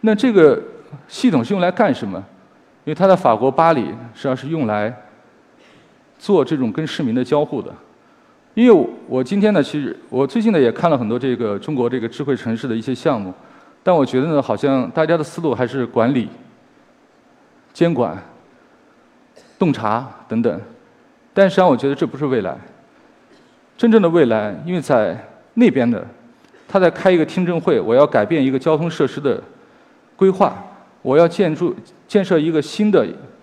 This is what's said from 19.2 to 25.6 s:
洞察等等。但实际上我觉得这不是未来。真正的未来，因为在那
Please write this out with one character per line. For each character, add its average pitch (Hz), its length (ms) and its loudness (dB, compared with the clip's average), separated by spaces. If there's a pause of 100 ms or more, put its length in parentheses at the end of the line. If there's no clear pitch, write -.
洞 180 140 0
察 113 360 -4 (180)
等 110 140 -4
等。 82 200 -2 (720)
但 196 140 4
实 180 60 -4
际 - 20 0
上 185 120 4
我 135 80 4
觉 127 120 -4
得 139 60 -2
这 156 120 -4
不 - 100 -10
是 139 100 -6
未 127 140 -2
来。 80 160 -6 (1200)
真 233 160 2
正 220 80 8
的 175 80 2
未 160 180 4
来， 107 280 -2 (100)
因 175 100 -8
为 175 60 -4
在 110 360 0 (380)
那 226 160 4